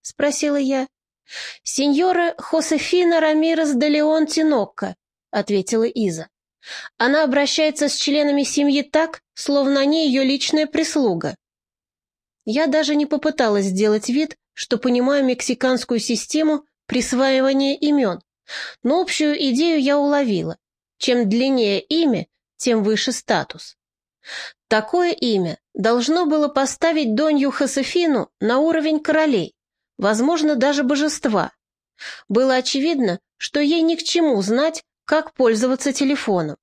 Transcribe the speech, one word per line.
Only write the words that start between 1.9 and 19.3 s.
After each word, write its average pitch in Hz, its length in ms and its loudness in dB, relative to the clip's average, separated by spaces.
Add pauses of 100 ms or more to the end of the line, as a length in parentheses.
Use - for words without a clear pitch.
Хосефина 330 800 2
Рамирес 311 540 2
де 269 140 2
Леон 302 380 2
Тинокко», 277 680 -2 (360)
ответила 202 540 -2
Иза. 180 440 -4 (720)
«Она 285 260 2
обращается 294 640 0
с - 80 -4
членами 285 460 0
семьи 285 400 0
так, 320 400 -2 (100)
словно 277 480 0
они 302 260 2
её 262 160 2
личная 285 440 0
прислуга». 247 680 -2 (1080)
Я 277 220 0
даже 294 280 0
не 294 120 0
попыталась 277 580 0
сделать 214 440 0
вид, 294 280 -2 (160)
что - 240 -6
понимаю 262 480 0
мексиканскую 247 720 -2
систему 302 680 -2 (220)
присваивания 269 880 0
имён, 277 460 0 (600)
но 302 180 2
общую 311 340 0 (160)